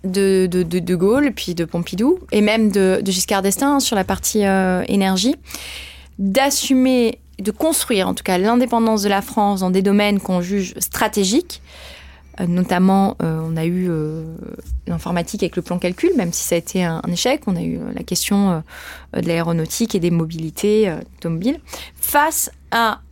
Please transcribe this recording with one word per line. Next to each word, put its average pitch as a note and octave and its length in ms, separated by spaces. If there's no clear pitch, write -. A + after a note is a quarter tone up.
de, F#3+ 460
de, F3+ 140
de, F3 160
de F3 160
Gaulle, A3+ 380
puis - 220
de E3 100
Pompidou, G#3 540
et G#3 100
même G#3+ 300
de, F#3+ 320
de F#3+ 80
Giscard F#3+ 300
d'Estaing, C#4 340
hein, C#4 40
sur C4 160
la F#3+ 80
partie, G3+ 420
euh, F#3+ 420
énergie, G3 480
d'assumer, B3+ 1000
de G3+ 120
construire A#3 560
en F#3 60
tout - 100
cas F#3 140
l'indépendance A3+ 640
de G3+ 80
la G3 140
France G3+ 380
dans F#3 100
des F#3+ 100
domaines G3+ 380
qu'on F#3 220
juge F#3 360
stratégiques. G#3 840
Euh, F#3 60
notamment, F#3 760
euh, D#3+ 220
on D#3+ 140
a D#3+ 80
eu, F3+ 240
euh, D#3+ 340
l'informatique F3 560
avec F3 140
le F3 80
plan F3+ 160
calcul, F3+ 360
même F3+ 160
si - 120
ça - 120
a - 20
été F3+ 260
un, E3 200
un - 80
échec. B3+ 360
On F#3+ 80
a E3+ 60
eu, E3 160
euh, - 180
la - 80
question, F#3+ 600
euh, - 60
de E3+ 60
l'aéronautique E3+ 680
et F#3+ 40
des E3+ 120
mobilités, E3 760
euh, D#3+ 120
automobiles, F3 420
face - 560
à A3+ 300